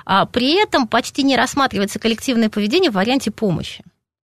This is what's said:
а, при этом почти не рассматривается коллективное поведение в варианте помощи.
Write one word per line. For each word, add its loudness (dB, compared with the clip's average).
а, 2
при 0
этом 2
почти -2
не 2
рассматривается -2
коллективное 0
поведение 0
в -4
варианте 0
помощи. -4